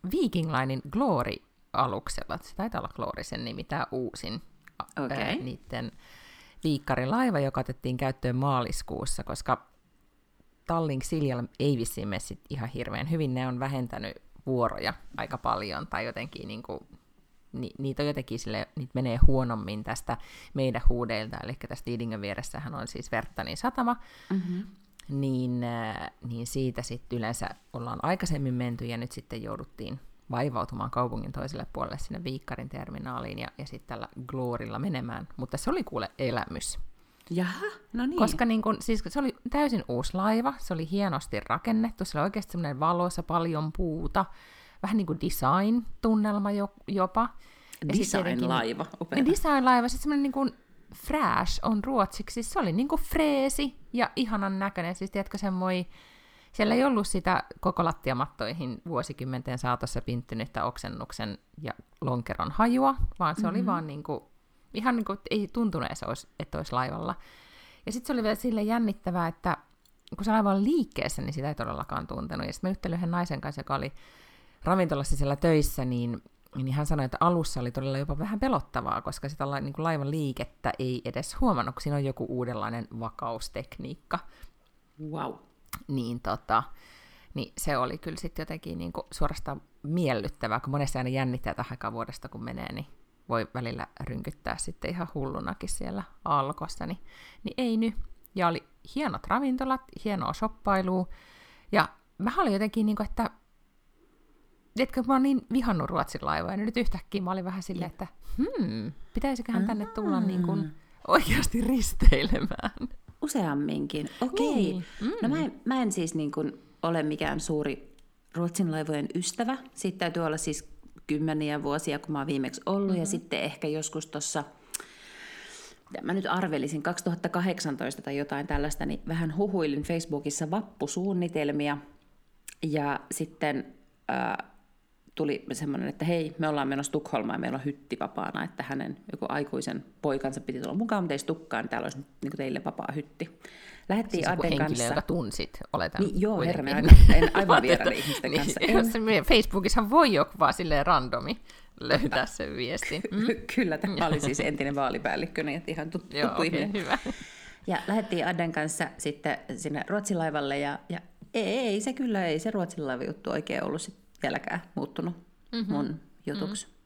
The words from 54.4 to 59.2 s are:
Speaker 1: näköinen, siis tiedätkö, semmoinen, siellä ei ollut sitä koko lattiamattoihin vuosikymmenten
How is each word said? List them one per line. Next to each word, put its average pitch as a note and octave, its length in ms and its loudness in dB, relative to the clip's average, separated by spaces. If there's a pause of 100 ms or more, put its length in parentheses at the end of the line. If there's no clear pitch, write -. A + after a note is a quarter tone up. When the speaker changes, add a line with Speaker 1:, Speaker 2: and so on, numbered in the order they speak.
Speaker 1:
näköinen, F#3 360 -2
siis F#3+ 160 -6
tiedätkö, G3 280 -4
semmoinen, F#3 480 0 (640)
siellä G#3+ 220 4
ei B3 100 6
ollut A#3 220 4
sitä F#3 360 2 (180)
koko F3+ 240 2
lattiamattoihin C3 1040 -2
vuosikymmenten B2+ 720 -4